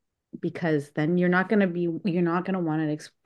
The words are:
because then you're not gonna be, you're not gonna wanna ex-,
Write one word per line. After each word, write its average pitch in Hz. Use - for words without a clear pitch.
because 160
then 160
you're 180
not 185
gonna 202
be, 175
you're 180
not 175
gonna 190
wanna 156
ex-, 151